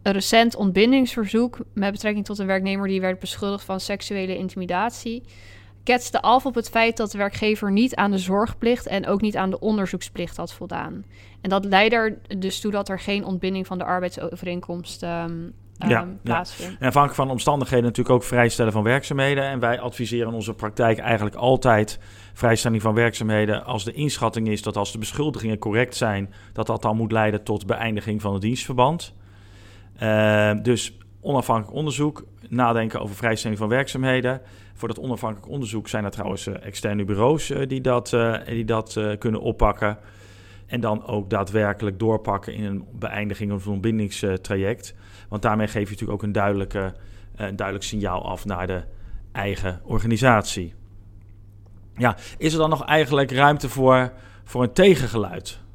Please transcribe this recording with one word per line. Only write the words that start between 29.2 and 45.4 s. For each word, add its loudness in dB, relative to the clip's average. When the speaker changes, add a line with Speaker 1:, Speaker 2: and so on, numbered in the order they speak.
Speaker 2:
Ehm, 4
dus 0
onafhankelijk 0
onderzoek, -2
nadenken 2
over -8
vrijstelling -2
van -2
werkzaamheden. 0
Voor -8
dat -6
onafhankelijk -6
onderzoek -6
zijn -2
er -4
trouwens, -6
eh, -10
externe -4
bureaus, 2
eh, -2
die -4
dat, 2
eh, 4
die -4
dat, -2
eh, -2
kunnen -2
oppakken. 2
En -4
dan -2
ook -4
daadwerkelijk 0
doorpakken 0
in -6
een -6
beëindiging -6
of -4
een -4
ontbindingstraject. -2
Want -6